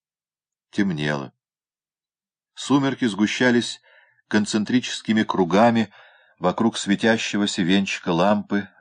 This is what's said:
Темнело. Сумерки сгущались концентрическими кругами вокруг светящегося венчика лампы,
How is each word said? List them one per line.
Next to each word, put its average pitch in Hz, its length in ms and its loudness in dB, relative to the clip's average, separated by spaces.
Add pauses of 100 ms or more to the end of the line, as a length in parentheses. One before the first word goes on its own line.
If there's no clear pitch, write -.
(720)
Темнело. 73 640 -2 (1200)
Сумерки 135 500 0
сгущались 113 760 0 (460)
концентрическими 107 960 0
кругами 104 680 2 (480)
вокруг 90 380 0
светящегося 104 840 0
венчика 98 460 0
лампы, 101 600 0 (120)